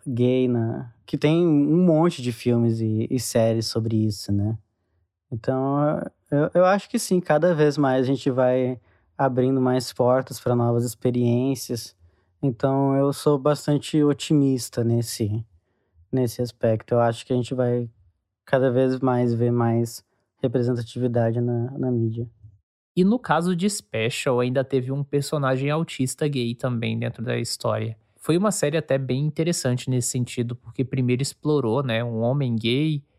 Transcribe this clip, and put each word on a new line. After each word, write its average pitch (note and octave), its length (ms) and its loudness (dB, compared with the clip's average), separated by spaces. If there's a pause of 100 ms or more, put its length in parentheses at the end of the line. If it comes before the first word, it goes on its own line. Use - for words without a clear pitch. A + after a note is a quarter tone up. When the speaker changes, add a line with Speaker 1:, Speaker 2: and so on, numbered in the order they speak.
Speaker 1:
gay, B2+ 440 2
na, A#2+ 420 -2 (140)
que - 120 -4
tem E3+ 300 2
um D3+ 380 4
monte E3 360 4
de B2 120 -2
filmes A#2 480 0
e, A2 280 0
e C3 100 -2
séries A2+ 480 0
sobre A2+ 280 -2
isso, G#2+ 380 0
né? G#2 240 0 (760)
Então, C3 480 -2 (500)
eu, D3 260 0
eu F3+ 100 6
acho F#3+ 240 2
que A#3+ 100 -2
sim, F3+ 220 0
cada D#3+ 340 2
vez D3 220 2
mais C3 260 2
a B2 40 0
gente C3+ 220 0
vai B2+ 480 2 (400)
abrindo C3 440 2
mais B2+ 320 0
portas B2+ 480 0
pra A#2+ 120 -2
novas A#2+ 300 2
experiências. B2 1120 -2 (480)
Então, C#3 520 0
eu C#3 180 2
sou D3 260 0
bastante D3 640 0
otimista C#3 800 0
nesse, A#2 600 -2 (680)
nesse B2+ 300 -2
aspecto. A#2 520 -2
Eu A#2+ 60 4
acho A#2 260 0
que - 60 -8
a B2+ 40 2
gente B2 200 -2
vai B2 340 0 (560)
cada C3+ 240 4
vez C3 300 2
mais B2 340 2
ver A#2+ 180 2
mais A#2 520 0 (380)
representatividade A#2+ 960 0
na, A#2+ 320 -2
na C3+ 180 -4
mídia. A#2 400 -2 (680)
Speaker 2:
E F3+ 60 4
no A3 160 4
caso E3+ 380 0
de F#3+ 120 0
Special, A#2+ 720 -2
ainda B2+ 240 0
teve B2+ 260 -2
um C#3 140 -4
personagem C#3 640 -2
autista D3+ 600 -4
gay A#2+ 260 -4
também A#2 420 -4
dentro A#2 240 -6
da A#2+ 160 -4
história. A2 600 -4 (180)
Foi D#3+ 220 0
uma G3+ 140 2
série D#3 260 -2
até C#3 200 0
bem C3 280 -2
interessante D3+ 640 -2
nesse B2 200 -2
sentido, B2 460 -4
porque - 280 -8
primeiro B2+ 380 0
explorou, C#3 600 0
né, A#2 200 -2
um A#2 180 -4
homem B2 340 0
gay C#3 480 0 (160)